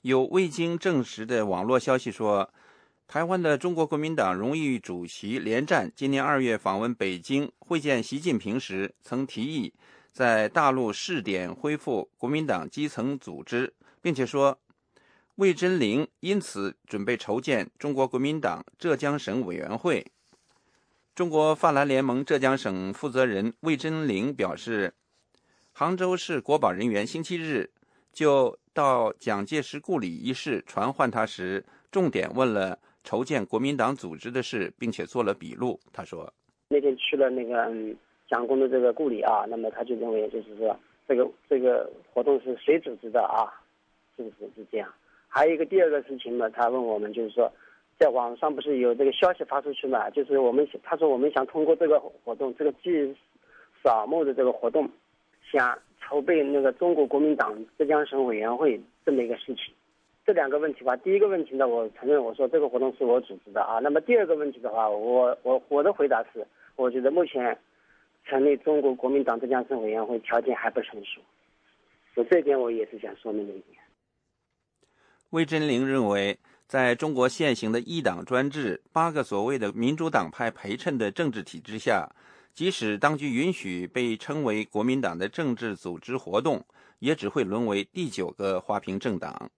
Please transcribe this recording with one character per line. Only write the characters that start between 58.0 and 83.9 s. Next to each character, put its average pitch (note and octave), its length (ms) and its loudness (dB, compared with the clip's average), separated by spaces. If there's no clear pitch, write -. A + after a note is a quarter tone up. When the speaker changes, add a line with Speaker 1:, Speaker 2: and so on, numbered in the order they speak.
Speaker 2:
省 C3+ 200 0
委 A#2 120 0
员 A2+ 180 0
会 B2 260 2
这 D3+ 60 4
么 B2 100 2
一 A#2 60 -2
个 A#2 80 -2
事 - 180 -16
情。 - 180 -12
这 G#3+ 60 4
两 C#3+ 180 2
个 D3 80 2
问 D3+ 160 0
题 - 80 -16
吧， B2+ 140 2
第 F#3+ 180 0
一 G3+ 40 4
个 G#3 100 6
问 F3+ 160 0
题 B2+ 100 -10
呢， C3 140 2
我 A#2 220 0
承 B2 180 -6
认 D3 140 4
我 A2+ 120 -4
说 C3 140 2
这 C#3 100 6
个 D3 100 4
活 B2 80 -2
动 C3 220 2
是 C#3 60 0
我 B2 160 6
组 G2 240 -16
织 G2+ 80 -20
的 G#2 100 0
啊。 A2+ 160 0
那 C3+ 100 0
么 D3+ 120 4
第 A#3+ 160 4
二 G3+ 100 6
个 D#3+ 80 4
问 D3 180 -2
题 B2+ 60 -16
的 A#2 100 -8
话， A2 220 2
我， A#2+ 540 2
我， B2+ 240 2
我 C#3+ 120 2
的 D3 120 4
回 D3 160 2
答 A#2 240 2
是， G#2+ 120 -10
我 B2+ 160 0
觉 B2+ 100 -2
得 B2+ 80 4
目 E3 160 4
前 B2 320 -2
成 C3+ 200 2
立 C#3+ 120 6
中 D3+ 240 2
国 C3+ 140 4
国 B2+ 140 -2
民 C#3 140 2
党 A#2+ 160 0
浙 B2+ 80 -4
江 B2+ 220 0
省 C3 120 -2
委 G#2+ 100 -2
员 A2 140 -2
会 A#2 140 -2
条 A#2 220 0
件 A#2+ 160 -2
还 A2+ 120 -4
不 A#2 120 -2
成 G#2+ 240 -12
熟， - 160 -14
所 A#2+ 100 0
以 - 40 -2
这 F3 120 6
一 - 20 -8
点 C#3 160 2
我 A#2+ 100 0
也 A2+ 220 -2
是 A2 80 -14
想 G2+ 180 -12
说 A2 160 -8
明 G#2 140 -4
的 G2 80 -12
一 F#2+ 60 -14
点。 - 180 -20
Speaker 1:
魏 E3 160 0
珍 D3+ 220 0
玲 C3 180 2
认 C3+ 220 2
为， G2+ 280 0
在 B2+ 260 2
中 D#3 220 -2
国 B2+ 140 4
现 C#3 260 0
行 A2 160 -4
的 A#2 80 0
一 E3 240 -4
党 F2+ 220 -2
专 C3 260 0
制、 C#3 320 -6
八 D#3+ 200 0
个 D3 100 -2
所 G2+ 220 -2
谓 C3+ 120 -2
的 G#2 160 -4
民 B2 240 0
主 D#3+ 140 -4
党 G2 180 0
派 A2+ 220 -4
陪 G#2 260 -8
衬 C#3+ 220 -4
的 G#2+ 100 -2
政 D3 220 -2
治 A2 100 -6
体 E2+ 200 -14
制 G#2+ 180 -12
下， G2+ 320 0
即 E3+ 160 -4
使 G#2+ 300 -2
当 D3 180 2
局 C#3 160 -4
允 D3+ 200 0
许 F2+ 340 -6
被 A#2 300 -2